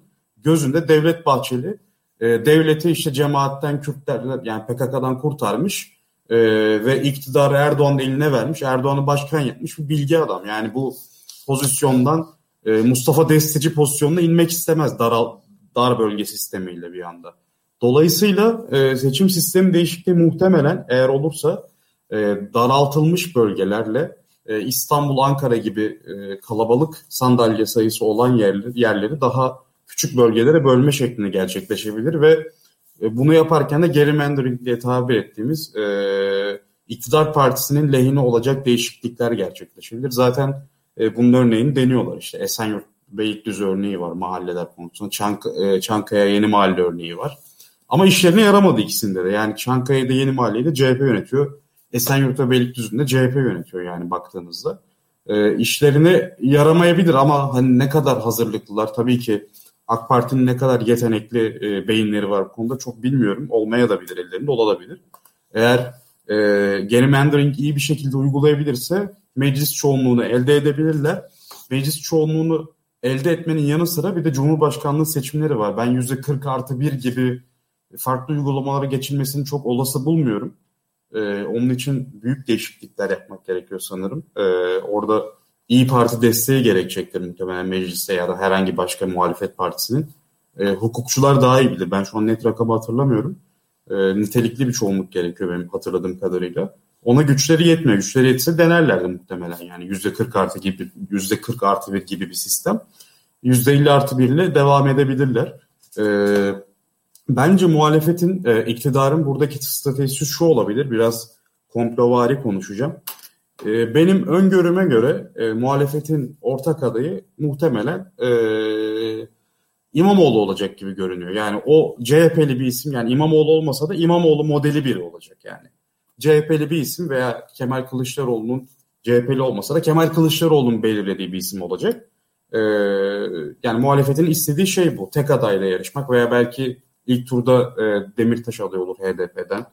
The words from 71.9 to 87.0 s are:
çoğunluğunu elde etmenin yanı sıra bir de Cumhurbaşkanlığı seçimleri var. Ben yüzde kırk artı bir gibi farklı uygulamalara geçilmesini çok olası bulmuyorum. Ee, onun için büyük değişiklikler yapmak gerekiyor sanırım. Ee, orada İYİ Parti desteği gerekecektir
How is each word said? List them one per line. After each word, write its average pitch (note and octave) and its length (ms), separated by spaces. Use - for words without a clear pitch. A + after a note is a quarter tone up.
çoğunluğunu D#3+ 720
elde C3+ 280
etmenin E3 300
yanı D3+ 260
sıra E3+ 280
bir E3 80
de D3+ 100
Cumhurbaşkanlığı D3 720
seçimleri D3+ 540
var. G2+ 180
Ben A#2 80
yüzde B2+ 360
kırk C#3+ 260
artı B2 320
bir C#3+ 140
gibi B2 480
farklı B2+ 360
uygulamalara C#3 520
geçilmesini C3+ 600
çok C#3+ 200
olası B2+ 400
bulmuyorum. D3 480
Ee, G2+ 300
onun A#2 260
için B2+ 540
büyük C3+ 240
değişiklikler G2+ 600
yapmak F#2+ 360
gerekiyor F#2 340
sanırım. G2 440
Ee, G#2 60
orada G#2 460
İYİ B2 180
Parti A#2 340
desteği B2 420
gerekecektir F#2 580